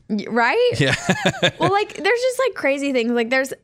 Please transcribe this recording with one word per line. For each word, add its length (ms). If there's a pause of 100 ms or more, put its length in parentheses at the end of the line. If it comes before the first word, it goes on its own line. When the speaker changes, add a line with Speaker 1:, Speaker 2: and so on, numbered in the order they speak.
Speaker 1:
Y-, 220
right? 480
Speaker 2:
Yeah. 220
<laughs> 40 (540)
Speaker 1:
Well, 120
like, 240
there's 260
just, 180
like, 160
crazy 380
things. 200
Like, 180
there's 220 (120)